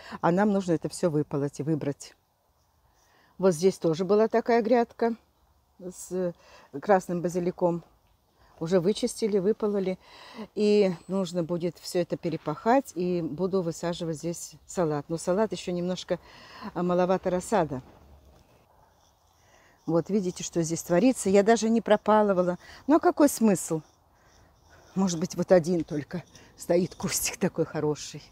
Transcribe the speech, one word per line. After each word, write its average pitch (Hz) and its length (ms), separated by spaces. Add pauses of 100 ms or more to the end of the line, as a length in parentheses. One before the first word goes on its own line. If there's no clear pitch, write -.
(220)
а 170 100
нам 202 200
нужно 190 200
это 160 180
все - 200
выполоть 147 500
и 147 40
выбрать. 156 520 (1200)
Вот 185 160
здесь 180 240
тоже 165 280
была 214 220
такая 233 340
грядка 233 540 (640)
с 180 540 (480)
красным 185 400
базиликом. 175 640 (760)
Уже 170 200
вычистили, 208 600
выпололи. 196 580 (580)
И 208 380 (140)
нужно 180 360
будет 170 360
все - 200
это 175 160
перепахать, 165 800
и 180 260
буду 180 400
высаживать 170 560
здесь 165 360 (120)
салат. 151 440
Но 165 80
салат 196 340
еще 180 220
немножко, 175 460 (540)
а, 170 100
маловато 180 480
рассада. 175 500 (2000)
Вот 160 240
видите, 180 340
что - 180
здесь 160 220
творится. 196 460
Я 202 140
даже 220 260
не 226 120
пропалывала. 202 760 (300)
Ну 277 80
а 330 40
какой 320 280
смысл? 185 540 (1120)
Может 185 240
быть, 175 160
вот 175 160
один 175 320
только 151 400 (320)
стоит 180 400
кустик - 420
такой 170 280
хороший. 151 680